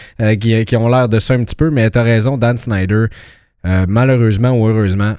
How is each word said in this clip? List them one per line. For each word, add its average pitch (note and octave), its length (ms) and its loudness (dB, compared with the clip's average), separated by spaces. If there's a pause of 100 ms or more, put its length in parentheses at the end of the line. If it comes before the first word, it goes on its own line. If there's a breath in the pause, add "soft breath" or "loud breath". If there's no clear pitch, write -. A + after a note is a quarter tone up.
(200 loud breath)
euh, A2 160 0
qui, A2+ 300 0
qui B2 100 -2
ont A#2 120 0
l'air B2 220 2
de A2 100 0
ça - 160 -2
un B2 80 0
petit - 120 -8
peu, D#3+ 160 0
mais A2+ 180 2
t'as A#2+ 140 0
raison, A#2 340 0
Dan A#2 200 0
Snyder, G#2 480 -2 (600 loud breath)
euh, F#2 220 0
malheureusement A#2 640 2
ou A2+ 160 2
heureusement, G#2 520 0